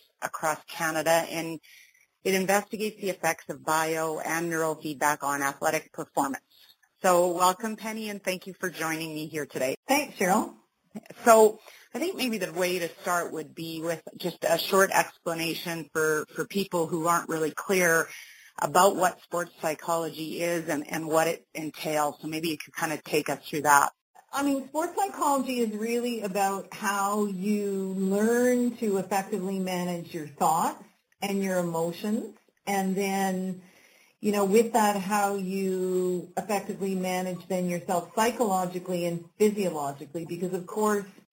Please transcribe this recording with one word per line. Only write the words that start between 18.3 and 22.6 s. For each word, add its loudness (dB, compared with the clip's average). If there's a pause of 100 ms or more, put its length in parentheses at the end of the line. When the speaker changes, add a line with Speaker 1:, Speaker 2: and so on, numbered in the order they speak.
Speaker 1:
about 6
what 2
sports -6 (100)
psychology -4
is -2
and, -2
and -4
what 4
it -4 (100)
entails. -2
So -8
maybe -4
you -4
could -14